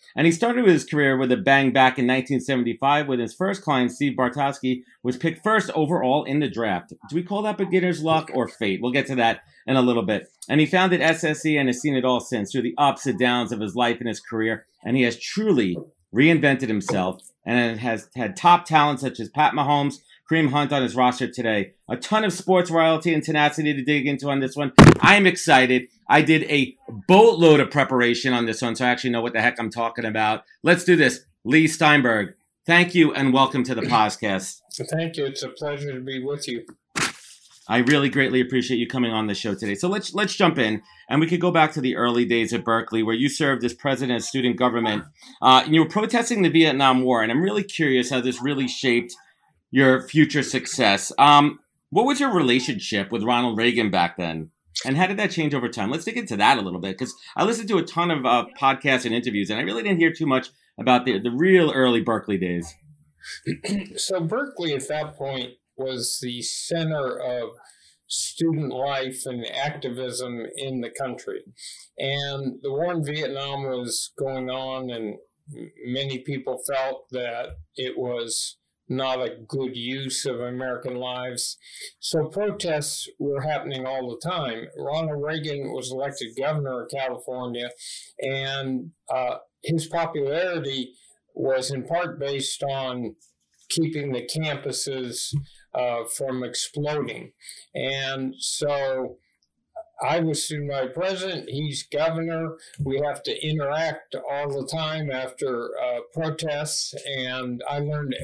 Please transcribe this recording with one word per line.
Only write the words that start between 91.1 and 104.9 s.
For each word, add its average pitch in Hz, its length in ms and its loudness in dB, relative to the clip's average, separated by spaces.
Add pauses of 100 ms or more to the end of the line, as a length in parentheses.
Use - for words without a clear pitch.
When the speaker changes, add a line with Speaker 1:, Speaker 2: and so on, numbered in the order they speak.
Speaker 2:
was 131 380 -2
in 131 140 -8
part 170 340 -4
based 139 440 -6
on 131 520 -6 (540)
keeping 151 420 -4
the 120 160 -6
campuses, 135 1040 -6 (440)
uh, 120 280 -2 (140)
from 127 260 -4
exploding. 147 880 -6 (440)
And 135 640 -6
so 135 800 -4 (840)
I 147 180 0
was 160 240 -2
student 147 280 -6
body 131 180 -4
president, 185 580 -6
he's 139 360 -6
governor. 160 720 -4 (260)
We 139 220 -2
have 143 180 -6
to - 240 -8
interact 151 680 -4
all 143 340 -6
the 139 180 -6
time 156 440 -6